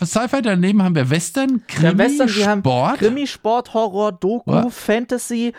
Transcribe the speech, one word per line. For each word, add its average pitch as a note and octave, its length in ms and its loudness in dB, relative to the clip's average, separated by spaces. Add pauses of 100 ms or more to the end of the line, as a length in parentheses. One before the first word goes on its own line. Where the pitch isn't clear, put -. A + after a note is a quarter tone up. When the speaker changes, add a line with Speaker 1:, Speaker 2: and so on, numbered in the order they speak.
Speaker 1:
Sci-Fi, A#3 400 -2
daneben G3 400 2
haben F#3 100 2
wir C3 160 2
Western, B3+ 580 -2
Speaker 2:
Wir D#3+ 220 2
haben F3 80 2
Speaker 1:
Krimi, - 0 -
Speaker 2:
Western, B3 380 2
wir G#3 120 2
haben G#3 140 2
Speaker 1:
Sport. C3+ 380 0
Speaker 2:
Krimi, B3 260 0
Sport, A#3+ 480 -4
Horror, G#3 380 0
Doku, G3 400 -4
Speaker 1:
What? A#3+ 200 2
Speaker 2:
Fantasy, A#3 880 -2